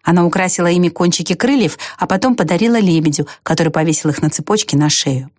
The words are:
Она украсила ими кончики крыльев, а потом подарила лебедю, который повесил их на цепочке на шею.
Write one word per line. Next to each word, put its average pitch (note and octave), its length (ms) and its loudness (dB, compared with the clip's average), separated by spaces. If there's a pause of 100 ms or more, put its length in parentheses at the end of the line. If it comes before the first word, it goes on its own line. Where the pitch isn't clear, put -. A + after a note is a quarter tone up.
Она F3 220 2
украсила F3+ 420 0
ими F3 220 2
кончики F3 460 -2
крыльев, A#3+ 420 0 (200)
а F3+ 100 -4
потом A#3+ 280 0
подарила F#3+ 440 2
лебедю, D#3 480 2 (160)
который D#3+ 260 0
повесил D#3+ 400 0
их D3 120 -2
на D#3 80 2
цепочке D3+ 480 -2
на D3+ 120 2
шею. C3+ 500 -2